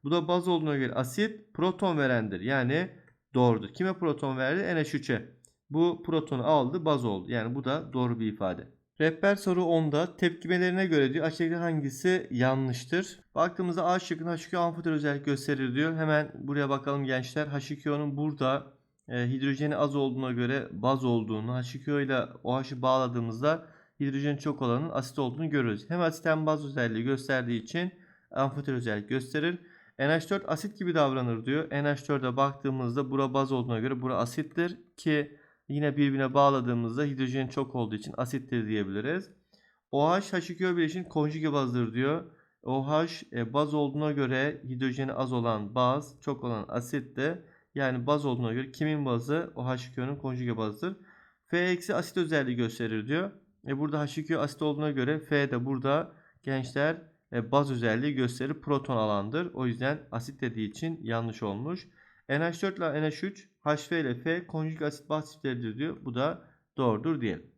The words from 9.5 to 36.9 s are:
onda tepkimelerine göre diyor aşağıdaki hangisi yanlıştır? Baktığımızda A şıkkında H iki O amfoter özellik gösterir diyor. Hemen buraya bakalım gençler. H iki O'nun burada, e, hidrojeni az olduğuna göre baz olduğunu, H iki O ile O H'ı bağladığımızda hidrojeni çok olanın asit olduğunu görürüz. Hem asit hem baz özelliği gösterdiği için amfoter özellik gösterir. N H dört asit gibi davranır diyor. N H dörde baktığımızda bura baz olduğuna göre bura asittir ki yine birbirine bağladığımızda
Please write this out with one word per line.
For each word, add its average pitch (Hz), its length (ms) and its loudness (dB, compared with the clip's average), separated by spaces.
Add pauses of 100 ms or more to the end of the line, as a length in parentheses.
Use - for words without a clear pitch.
onda 165 520 2
tepkimelerine 180 720 2
göre 143 280 4
diyor 156 100 0
aşağıdaki 160 320 0
hangisi 165 760 0
yanlıştır? 131 920 0 (140)
Baktığımızda 170 520 0
A 180 120 4
şıkkında 170 340 -4
H 170 140 -4
iki 185 120 -2
O - 20 2
amfoter 165 320 0
özellik 143 320 0
gösterir 135 500 0
diyor. 160 220 2
Hemen 156 380 2
buraya 143 340 -2
bakalım 139 360 0
gençler. 131 420 -2
H 143 280 -4
iki 147 160 -4
O'nun 147 260 0
burada, 143 560 0 (360)
e, 123 200 0
hidrojeni 135 480 0
az 143 200 2
olduğuna 131 360 0
göre 123 380 0
baz 127 340 0
olduğunu, 113 500 0
H 127 240 -6
iki 147 140 -4
O 143 80 2
ile 135 180 0 (260)
O 131 180 0
H'ı 131 200 -8
bağladığımızda 131 840 2 (340)
hidrojeni 139 380 0
çok 143 240 -2
olanın 131 280 0
asit 127 280 -4
olduğunu 143 320 -2
görürüz. 120 400 0
Hem 175 100 0
asit 165 260 0
hem 156 200 2
baz 151 200 0
özelliği 120 380 0
gösterdiği 131 580 0
için 175 300 -4 (380)
amfoter 135 440 -2
özellik 107 340 -2
gösterir. 151 500 -2 (400)
N 135 100 2
H 160 220 0
dört 196 180 0
asit 196 300 -4
gibi 175 160 0
davranır 127 520 2
diyor. 147 240 0
N 143 180 0
H 143 200 -2
dörde 131 280 0
baktığımızda 135 720 0
bura 135 240 0
baz 135 180 2
olduğuna 123 260 0
göre 123 240 -2
bura 127 140 0
asittir 156 600 -2 (180)
ki 147 400 0 (320)
yine 143 280 0
birbirine 135 380 4
bağladığımızda 123 720 4